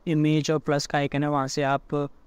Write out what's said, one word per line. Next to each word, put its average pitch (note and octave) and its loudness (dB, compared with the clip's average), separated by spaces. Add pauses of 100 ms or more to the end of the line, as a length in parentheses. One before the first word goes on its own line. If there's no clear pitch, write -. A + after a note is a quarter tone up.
इमेज D3+ 2
और D#3 2
प्लस C#3+ -2
का D3+ -2
आइकन C#3+ -2
है, D3 -2
वहाँ C#3 0
से C#3+ -4
आप C#3+ -2 (160)